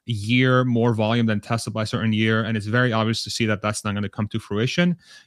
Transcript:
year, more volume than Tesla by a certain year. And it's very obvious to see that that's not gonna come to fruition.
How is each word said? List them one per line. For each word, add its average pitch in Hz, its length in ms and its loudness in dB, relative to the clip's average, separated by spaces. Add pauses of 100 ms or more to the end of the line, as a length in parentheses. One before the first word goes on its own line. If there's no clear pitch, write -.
year, 123 580 2
more 120 300 2
volume 113 320 2
than 107 120 0
Tesla 117 320 -6
by 107 120 -4
a - 20 -4
certain 110 280 -2
year. 110 300 2
And 110 140 -4
it's 101 80 -8
very 120 260 2
obvious 110 320 0
to 107 60 -10
see 117 160 -2
that 107 160 0
that's 107 240 -4
not 104 80 -2
gonna 101 160 -4
come 107 200 -4
to 113 100 -6
fruition. 131 580 0 (300)